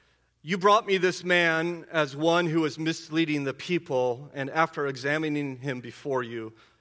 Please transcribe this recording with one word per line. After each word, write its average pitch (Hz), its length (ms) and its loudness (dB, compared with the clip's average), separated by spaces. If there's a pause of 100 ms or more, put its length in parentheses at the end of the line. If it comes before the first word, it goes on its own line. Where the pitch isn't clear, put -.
(440)
"You 180 160 -4
brought 202 260 6
me 196 120 2
this 180 260 0
man 170 680 2
as 147 240 0
one 165 300 4
who 165 200 2
is 143 120 -2
misleading 156 680 -2
the 135 120 -4
people, 135 800 -2
and 135 160 -6
after 160 340 0
examining 143 720 -2
him 127 240 -6
before 127 400 -4
you, 113 320 -8 (280)